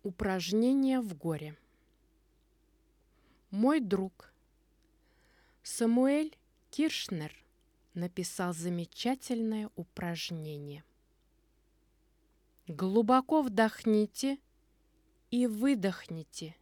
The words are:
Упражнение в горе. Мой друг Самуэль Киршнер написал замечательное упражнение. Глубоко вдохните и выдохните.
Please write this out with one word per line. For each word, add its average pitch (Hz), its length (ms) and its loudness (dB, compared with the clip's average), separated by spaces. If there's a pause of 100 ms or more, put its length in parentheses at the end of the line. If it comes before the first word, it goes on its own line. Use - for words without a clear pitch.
Упражнение 220 960 2
в 202 160 -4
горе. 151 420 -6 (1900)
Мой 254 300 4
друг 190 540 -4 (1300)
Самуэль 262 760 2 (360)
Киршнер 180 640 -2 (600)
написал 180 600 -4
замечательное 214 1200 -4
упражнение. 156 1080 -8 (1800)
Глубоко 220 760 2
вдохните 220 1000 0 (920)
и 247 160 2
выдохните. 190 1160 -2